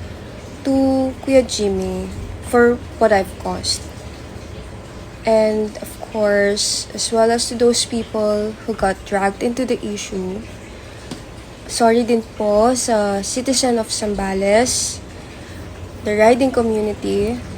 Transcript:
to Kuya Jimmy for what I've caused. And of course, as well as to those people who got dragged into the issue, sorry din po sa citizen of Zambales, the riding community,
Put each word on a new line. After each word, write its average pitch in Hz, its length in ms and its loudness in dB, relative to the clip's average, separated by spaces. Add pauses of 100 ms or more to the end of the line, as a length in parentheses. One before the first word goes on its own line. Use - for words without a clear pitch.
(640)
to 269 560 4
Kuya 262 240 6
Jimmy 190 640 -2 (400)
for 240 320 6 (160)
what 220 160 6
I've 190 180 2 (140)
caused. - 400 -4 (1400)
And 214 560 4
of - 160 -14
course, 202 960 2
as - 160 -2
well 226 160 6
as 233 240 2
to - 20 -6
those 240 300 4
people 214 800 -2
who 233 80 -4
got 190 320 0
dragged 196 400 0
into 240 240 0
the 240 160 2
issue, 202 560 -6 (1300)
sorry 233 320 4
din 226 240 2 (160)
po 214 320 4
sa 208 480 0
citizen 247 560 0
of 220 160 -2
Zambales, 202 1120 0 (1040)
the 208 80 0
riding 240 320 6
community, 214 880 0 (220)